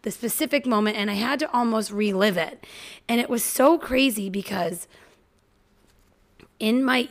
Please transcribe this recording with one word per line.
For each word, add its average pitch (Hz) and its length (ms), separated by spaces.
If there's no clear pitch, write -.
the 214 100
specific 277 540
moment. 214 320
And 208 120
I 208 40
had 247 260
to 302 160
almost 226 340
relive 202 460
it. - 300
And 240 140
it - 80
was 233 160
so 302 320
crazy 247 520
because 185 600
in 233 240
my 247 280